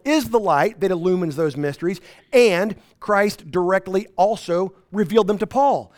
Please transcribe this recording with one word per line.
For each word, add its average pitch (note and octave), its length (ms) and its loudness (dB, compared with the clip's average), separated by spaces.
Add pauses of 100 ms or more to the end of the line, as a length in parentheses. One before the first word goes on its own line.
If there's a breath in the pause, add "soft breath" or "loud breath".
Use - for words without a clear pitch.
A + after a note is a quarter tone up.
is C#4+ 240 0
the A#3 100 2
light E3+ 400 0
that F#3+ 100 0
illumines F3 460 -2
those D#3 180 -2
mysteries, D3 460 -6 (320 loud breath)
and G#3+ 440 2 (220 soft breath)
Christ G3+ 520 -2
directly F#3+ 560 -2 (100)
also F#3 560 -2 (180)
revealed G3+ 360 2
them G#3 100 0
to G3+ 100 -4
Paul. A#3+ 520 0